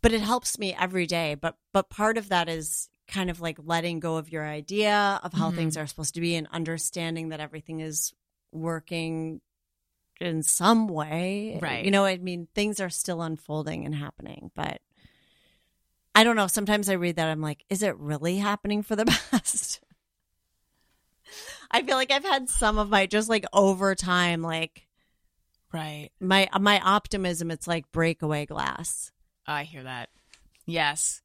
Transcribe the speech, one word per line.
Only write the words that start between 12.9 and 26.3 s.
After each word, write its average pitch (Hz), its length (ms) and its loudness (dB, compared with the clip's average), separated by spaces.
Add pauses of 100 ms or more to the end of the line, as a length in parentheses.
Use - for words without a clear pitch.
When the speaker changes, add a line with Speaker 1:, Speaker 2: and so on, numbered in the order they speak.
Speaker 1:
still 170 300 -4
unfolding 156 640 -6
and 147 100 -4
happening, - 600 -10
but - 260 -8 (1300)
I 220 100 10
don't 233 120 4
know. 202 100 4
Sometimes 208 420 0
I 196 60 4
read 175 220 0
that, 160 120 0
I'm 156 120 -2
like, 151 300 -6
"Is 196 120 0
it 202 140 0
really 151 420 -2
happening 208 440 0
for 214 140 -4
the 220 80 2
<laughs> - 280 2
best?" - 480 -2 (1900)
I 240 120 4
feel 269 140 2
like 262 140 0
I've 277 140 2
had 269 240 0
some 214 300 2
of 208 120 0
my, 196 160 6
just, 214 220 0
like, 214 240 2
over 196 420 6
time, 175 480 2
like, 165 440 -4 (840)
Speaker 2:
Right. 151 380 -8 (100)
Speaker 1:
my, 190 280 6 (120)